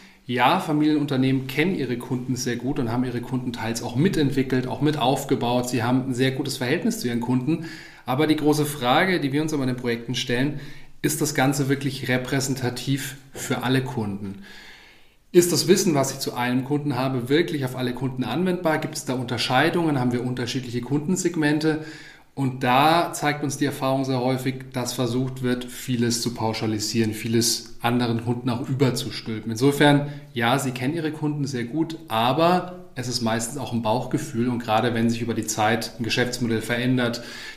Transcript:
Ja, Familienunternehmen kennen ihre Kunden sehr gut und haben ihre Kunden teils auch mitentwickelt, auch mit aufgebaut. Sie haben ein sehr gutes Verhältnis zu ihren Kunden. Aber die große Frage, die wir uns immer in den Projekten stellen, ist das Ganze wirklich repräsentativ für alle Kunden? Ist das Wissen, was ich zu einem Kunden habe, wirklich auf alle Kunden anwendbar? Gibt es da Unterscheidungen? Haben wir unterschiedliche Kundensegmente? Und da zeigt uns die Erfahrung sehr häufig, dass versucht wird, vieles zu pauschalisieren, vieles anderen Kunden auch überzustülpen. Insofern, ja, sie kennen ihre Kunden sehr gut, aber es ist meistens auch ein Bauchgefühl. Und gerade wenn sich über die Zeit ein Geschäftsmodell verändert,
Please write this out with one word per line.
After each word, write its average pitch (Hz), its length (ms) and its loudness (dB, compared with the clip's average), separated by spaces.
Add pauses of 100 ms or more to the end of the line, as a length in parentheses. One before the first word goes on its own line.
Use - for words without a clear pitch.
(280)
Ja, 123 320 4
Familienunternehmen 143 880 2
kennen 165 260 2
ihre 123 240 -2
Kunden 127 380 -4
sehr 120 220 -2
gut 127 220 -2
und 117 120 0
haben 127 140 0
ihre 120 160 -4
Kunden 120 320 -4
teils 113 280 -4
auch 117 140 -6
mitentwickelt, 131 720 2
auch 113 140 -6
mit 151 160 2
aufgebaut. 123 720 0
Sie 117 140 -2
haben 127 260 0
ein 131 40 -2
sehr 127 180 2
gutes 135 260 -4
Verhältnis 131 420 0
zu 123 80 -4
ihren 117 140 -2
Kunden. 127 460 0 (380)
Aber 135 220 2
die 151 80 4
große 147 300 2
Frage, 160 560 2
die 139 100 0
wir 143 100 2
uns 160 120 -2
immer 143 100 0
in 127 60 0
den 123 80 -2
Projekten 120 380 -4
stellen, 127 440 0 (420)
ist 147 200 0
das 147 120 0
Ganze 139 360 2
wirklich 139 400 -2
repräsentativ 131 1080 -2 (160)
für - 320 -4
alle 131 180 2
Kunden? 101 580 -6 (920)
Ist 175 220 6
das 143 160 0
Wissen, 190 260 6
was 135 160 2
ich - 80 -8
zu - 140 -4
einem 123 320 0
Kunden 143 320 -2
habe, 127 320 -2
wirklich 147 340 2
auf 127 140 -4
alle 123 160 -2
Kunden 127 320 -4
anwendbar? 160 540 0
Gibt 151 160 -6
es - 100 -8
da 135 80 -2
Unterscheidungen? 135 840 2
Haben 123 140 2
wir 123 140 0
unterschiedliche 123 560 -4
Kundensegmente? 156 1040 0 (520)
Und 127 260 -2
da 151 500 4
zeigt 147 300 -2
uns 135 140 -2
die 147 80 0
Erfahrung 135 400 0
sehr 131 160 0
häufig, 131 500 -2
dass 123 220 -4
versucht 127 480 -2
wird, 123 240 0
vieles 117 560 -2
zu 120 140 -2
pauschalisieren, 110 800 0
vieles - 680 0
anderen 120 440 0
Kunden 123 260 -2
auch - 180 -4
überzustülpen. 113 840 -2
Insofern, 143 600 4 (240)
ja, 117 240 4
sie 127 100 -2
kennen 127 240 -2
ihre 156 180 -2
Kunden 147 360 -2
sehr 120 160 -4
gut, 156 340 -4 (120)
aber 156 840 2
es 120 140 -6
ist 117 140 -2
meistens 117 360 0
auch 120 160 -6
ein 117 80 0
Bauchgefühl. 117 680 0
Und 117 100 -2
gerade 113 340 2
wenn 117 160 4
sich 117 140 -2
über 110 100 -2
die 107 140 -2
Zeit 113 500 0
ein 120 60 -4
Geschäftsmodell 113 580 0
verändert, 120 640 0 (320)